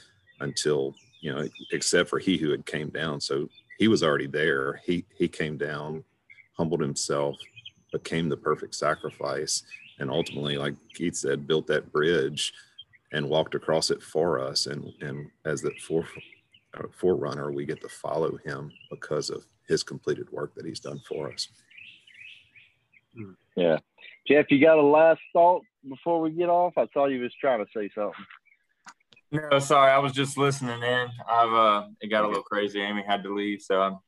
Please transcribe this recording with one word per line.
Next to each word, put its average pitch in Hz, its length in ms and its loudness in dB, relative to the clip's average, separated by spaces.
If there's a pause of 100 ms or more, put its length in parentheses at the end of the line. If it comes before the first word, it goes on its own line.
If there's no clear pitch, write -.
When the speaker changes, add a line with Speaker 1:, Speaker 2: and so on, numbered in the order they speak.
(400)
Speaker 1:
until, 69 560 -2 (260)
you 76 120 -6
know, 69 140 -6 (240)
except 87 380 2
for 80 100 -2
he 92 180 2
who 73 140 -2
had 69 140 -4
came 73 240 -6
down. 73 320 -6
So 69 260 -4 (300)
he 104 100 4
was 92 160 4
already 71 240 2
there. 71 580 -2
He, 87 200 -2 (100)
he 87 120 0
came 78 300 -6
down, 76 460 -6 (540)
humbled 80 240 -2
himself, 71 560 -2 (540)
became 80 380 -4
the 69 80 -2
perfect - 380 -4
sacrifice, 76 880 -4 (360)
and 69 120 -4
ultimately, 71 460 -2
like 71 180 -4 (180)
Keith 85 220 -4
said, 69 320 -2
built 78 200 0
that - 240 -2
bridge 76 600 0 (580)
and 76 160 -4
walked 78 280 0
across 80 340 0
it - 140 -4
for 78 360 0
us. 69 280 -4
And, 71 340 -10
and 73 300 -10 (140)
as 73 160 -4
the 73 100 -4 (160)
fore-, 82 180 -2 (720)
uh, - 60 -10 (120)
forerunner, 71 560 0
we 71 140 -6
get 73 160 -6
to - 80 -16
follow 76 560 -4
him 71 260 -10 (200)
because 73 400 -6
of - 140 -10 (220)
his 80 140 2
completed - 500 -8
work 73 240 -8
that - 100 -12
he's 76 140 -10
done 71 280 -12
for 73 240 -8
us. - 160 -10 (2000)
Speaker 2:
Yeah. 82 240 2 (480)
Jeff, 143 240 6
you 135 100 6
got 160 160 8
a 151 60 6
last 156 380 6 (120)
thought 175 300 6 (240)
before 165 340 -2
we 160 80 0
get 170 200 0
off? 175 280 2
I 117 160 2
saw 143 140 2
you 131 140 -2
was 123 200 -4
trying 120 240 2
to - 100 -14
say 104 200 -4
something. 101 180 -4 (1160)
Speaker 3:
No, 147 260 2
sorry, 139 340 6
I 135 60 8
was 139 140 2
just 135 260 -2
listening 131 460 0
in. 123 240 0 (200)
I've, 117 260 4
uh, 107 340 6 (140)
it 107 80 -8
got 107 160 2
a - 20 2
little 101 160 -2
crazy. 101 360 -2
Amy 101 280 -2
had 101 160 0
to 98 100 -6
leave, 101 280 -2
so 95 200 2
I'm 95 160 0 (100)